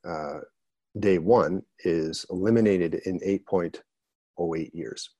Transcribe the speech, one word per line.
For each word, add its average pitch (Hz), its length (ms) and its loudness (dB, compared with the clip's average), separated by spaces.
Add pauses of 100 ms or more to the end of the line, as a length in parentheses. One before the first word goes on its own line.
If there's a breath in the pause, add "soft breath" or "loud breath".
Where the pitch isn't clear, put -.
uh, 85 340 -8 (580)
day 98 180 4
one 92 460 4 (160)
is 80 500 -2
eliminated 92 760 2
in 92 180 -4
eight 98 240 -2
point 87 340 -2 (560)
oh 82 160 -4
eight 80 220 -8
years. - 340 -10 (100)